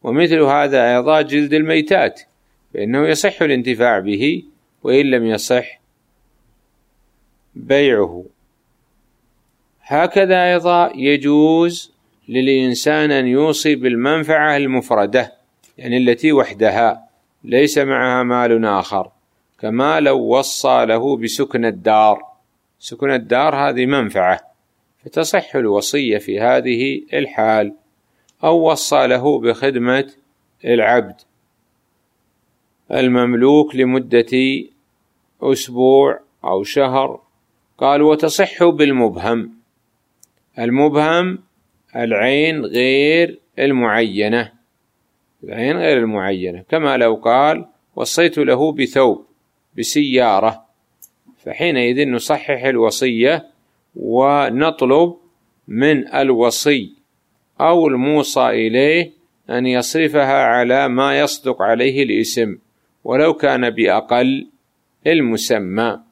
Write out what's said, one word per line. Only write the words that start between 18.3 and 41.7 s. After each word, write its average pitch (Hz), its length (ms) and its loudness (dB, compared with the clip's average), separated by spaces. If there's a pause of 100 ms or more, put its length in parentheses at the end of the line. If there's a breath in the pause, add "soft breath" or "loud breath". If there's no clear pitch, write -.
آخر، 98 460 -2 (500)
كما 135 400 -2
لو 135 180 2
وصى 123 680 0
له 117 300 -2
بسكن 117 480 -4
الدار، 107 580 2 (560)
سكن 139 320 -6
الدار 131 460 0
هذه 135 300 -2
منفعة 98 540 0 (640)
فتصح 160 520 -4
الوصية 110 600 -2
في 104 220 -6
هذه 127 600 0 (100)
الحال، 110 640 -2 (680)
أو 160 260 2
وصى 139 360 0
له 127 340 0
بخدمة 127 720 -2 (520)
العبد 117 560 0 (1700)
المملوك 127 840 2
لمدة 127 880 0 (760)
أسبوع 131 800 2 (240)
أو 95 180 -2
شهر. 135 580 -2 (580)
قال: 143 240 2
"وتصح 156 640 2
بالمبهم"، 117 880 0 (1080)
المبهم 151 800 0 (580)